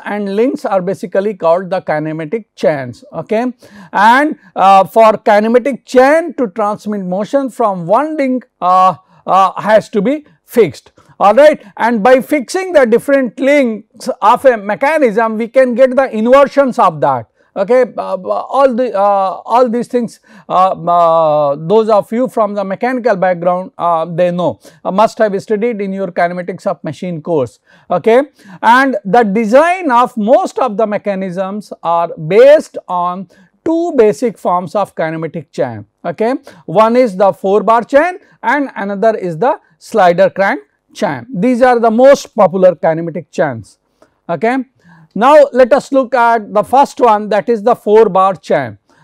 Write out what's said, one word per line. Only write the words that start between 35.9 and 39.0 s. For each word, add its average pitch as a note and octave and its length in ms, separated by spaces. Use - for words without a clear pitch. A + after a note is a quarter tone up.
Okay, G#3+ 300
one A3 280
is A#3+ 220
the F#3+ 160
four G3+ 300
bar A3+ 200
chain D#4+ 360
and C4 320
another G3+ 420